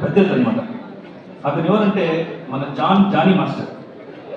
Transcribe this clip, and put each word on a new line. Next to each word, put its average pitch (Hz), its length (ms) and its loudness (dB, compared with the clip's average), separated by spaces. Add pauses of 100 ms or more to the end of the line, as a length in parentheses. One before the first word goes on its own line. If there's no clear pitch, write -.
పెద్ద - 140 0
ఎత్తు 196 160 4
అనమాట. 120 260 2 (840)
అతను 185 220 -2
ఎవరంటే 196 380 2 (440)
మన 131 120 -4 (160)
జాన్, 190 340 4
జానీ 175 220 4
మాస్టర్. - 380 -2 (640)